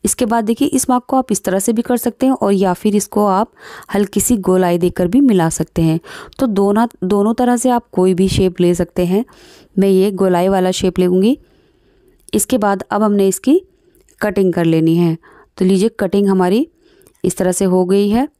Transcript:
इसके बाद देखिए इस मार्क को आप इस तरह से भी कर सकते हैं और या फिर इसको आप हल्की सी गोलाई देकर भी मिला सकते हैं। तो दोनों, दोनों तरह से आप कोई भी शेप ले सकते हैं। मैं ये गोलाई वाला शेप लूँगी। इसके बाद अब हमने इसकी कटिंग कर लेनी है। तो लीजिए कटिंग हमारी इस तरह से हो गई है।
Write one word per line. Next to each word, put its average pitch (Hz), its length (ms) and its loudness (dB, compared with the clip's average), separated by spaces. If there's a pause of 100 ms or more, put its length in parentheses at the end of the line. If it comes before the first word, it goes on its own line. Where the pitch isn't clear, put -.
इसके 226 220 -2
बाद 226 180 -2
देखिए 233 240 -2
इस - 220 -4
मार्क 247 180 0
को 269 80 -2
आप 262 160 -2
इस - 120 -4
तरह 190 140 -2
से 220 140 -2
भी 226 100 -2
कर 247 140 -2
सकते - 300 -4
हैं 269 60 2
और 208 200 -2
या 190 200 0
फिर 208 240 -2
इसको 208 300 -2
आप 196 240 0 (440)
हल्की 202 260 -2
सी 240 160 0
गोलाई 185 420 0
देकर 175 300 -2
भी 240 120 2
मिला 190 280 4
सकते 160 340 -4
हैं। 165 160 2 (400)
तो 269 80 0
दोनों, 202 400 0 (180)
दोनों 202 300 0
तरह 247 220 0
से 254 140 0
आप 240 220 -2
कोई 185 220 2
भी 185 140 0
शेप 185 320 0
ले 175 140 2
सकते 175 320 -2
हैं। 190 180 0 (540)
मैं 196 100 2
ये 190 220 2
गोलाई 185 380 0
वाला 185 220 0
शेप 185 280 -2
लूँगी। 190 400 2 (960)
इसके 214 240 -2
बाद 202 320 -2
अब 208 120 -2
हमने 202 260 2
इसकी 277 320 0 (600)
कटिंग 196 320 0
कर 170 120 -2
लेनी 165 320 2
है। 170 200 2 (420)
तो 190 60 -2
लीजिए 190 260 2 (100)
कटिंग 202 280 0
हमारी 190 380 0 (580)
इस 185 120 -2
तरह 180 160 0
से 196 120 -2
हो 185 200 2
गई 202 240 2
है। 240 200 0 (120)